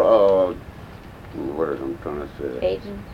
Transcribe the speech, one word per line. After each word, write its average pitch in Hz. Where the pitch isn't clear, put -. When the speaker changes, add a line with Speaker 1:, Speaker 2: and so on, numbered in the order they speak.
Speaker 1:
uh, 85
what 78
is 67
I'm 69
trying 73
to 69
say? 180
Speaker 2:
Agent. 202